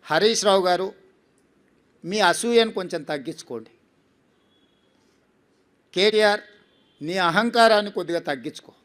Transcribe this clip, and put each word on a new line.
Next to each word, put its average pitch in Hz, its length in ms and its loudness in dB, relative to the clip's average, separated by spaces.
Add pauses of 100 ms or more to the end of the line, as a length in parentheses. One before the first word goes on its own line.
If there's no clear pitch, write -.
(120)
హరీష్ 196 360 0
రావు 190 200 2
గారు, 180 200 0 (1200)
మీ 208 100 -4 (100)
అసూయను 226 480 2
కొంచెం 180 340 -8
తగ్గించుకోండి. 135 600 -12 (2250)
కేటీఆర్, 208 480 2 (600)
నీ 170 160 -6 (120)
అహంకారాన్ని 214 680 2
కొద్దిగా 170 240 -4 (100)
తగ్గించుకో. 139 420 -12 (120)